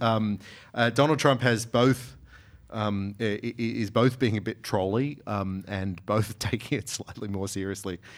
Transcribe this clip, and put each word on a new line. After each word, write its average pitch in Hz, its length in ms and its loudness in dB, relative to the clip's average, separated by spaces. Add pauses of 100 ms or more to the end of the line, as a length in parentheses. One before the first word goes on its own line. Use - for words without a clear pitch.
Um, 110 380 2 (340)
uh, 117 160 4
Donald 143 280 4
Trump 135 220 4
has 117 240 2
both, 123 520 2 (540)
um, 101 480 -2
i-, 117 60 -2 (180)
i-, 117 140 -6
is 113 340 -2
both 127 280 4
being 113 180 2
a 101 60 -2
bit 110 200 -8
trolly, 113 640 0
um, 95 400 -4
and 95 380 -6
both 104 340 0
<laughs> - 120 -6
taking 123 280 -4
it - 120 -8
slightly - 380 -10
more 98 200 -4
seriously 98 500 -6 (200)